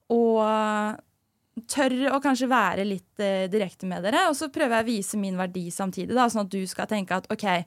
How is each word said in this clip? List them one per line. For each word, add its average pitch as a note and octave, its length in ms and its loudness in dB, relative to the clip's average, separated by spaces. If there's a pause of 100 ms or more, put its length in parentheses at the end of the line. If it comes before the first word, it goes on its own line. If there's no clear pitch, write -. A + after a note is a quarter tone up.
(120)
og G#3+ 840 2 (760)
tør C4+ 220 2 (180)
å C#4 80 2
kanskje C4 300 2
være G3 340 2
litt, G3 360 -6
eh, G3 280 0
direkte F#3+ 400 -2
med F3 160 -4
dere, C#4+ 240 2
og D4+ 80 2
så D#4 160 -6
prøver A#3+ 280 2
jeg A3+ 40 2
å A3+ 60 -2
vise G#3+ 280 -2
min F#3+ 200 -2
verdi F3+ 340 -4
samtidig, F#3+ 440 -4
da, B3 120 4
sånn A3 180 0
at F#3 40 -8
du F#3+ 180 -4
skal F3+ 200 -6
tenke G3 280 -2
at, F#3 160 -4
«Ok, G#3+ 140 -4 (220)